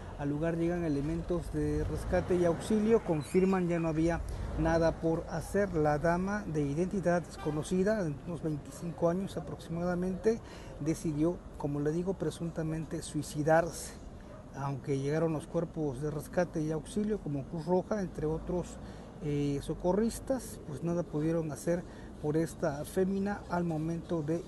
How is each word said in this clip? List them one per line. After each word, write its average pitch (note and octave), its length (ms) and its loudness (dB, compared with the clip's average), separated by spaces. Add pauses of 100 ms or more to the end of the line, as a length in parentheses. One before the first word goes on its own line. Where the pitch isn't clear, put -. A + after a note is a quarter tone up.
(200)
Al C#3+ 100 -2
lugar D#3+ 260 0
llegan E3+ 280 0
elementos D#3+ 680 0
de D3+ 340 0
rescate E3+ 500 0
y F3 100 4
auxilio, G#3+ 580 4
confirman F#3 640 4
ya E3+ 120 2
no E3 80 0
había D#3+ 340 2 (380)
nada E3 320 6 (100)
por E3 300 2
hacer. F#3+ 420 0
La D3+ 240 4
dama F#3 480 2
de D#3 160 0
identidad E3+ 640 2
desconocida, F#3 800 0
de D#3 100 0 (140)
unos E3+ 160 -6
veinticinco D#3+ 680 -2
años F#3 260 -2
aproximadamente, F3+ 1040 0 (400)
decidió, D#3+ 580 0 (200)
como C#3+ 220 -2
le D3 120 2
digo, F3+ 220 0
presuntamente D#3+ 880 -4
suicidarse. D3 960 2 (600)
Aunque C#3 440 -2
llegaron D#3 340 2
los C#3+ 140 -4
cuerpos D#3 560 -2
de D3+ 80 -2
rescate E3+ 500 -2
y D3+ 80 0
auxilio G#3 480 -2
como C#3+ 280 -4
Cruz D#3+ 200 -6
Roja, F3+ 340 2
entre D#3 280 -2
otros, E3 500 -2 (460)
eh, C#3+ 400 2
socorristas, A3 1040 0
pues C#3+ 160 -6
nada E3+ 180 0
pudieron D#3+ 500 0
hacer E3+ 320 -2 (400)
por D3+ 140 2
esta D3+ 480 0
fémina G3 640 0
al F3 140 2
momento E3 580 0
de D#3+ 260 0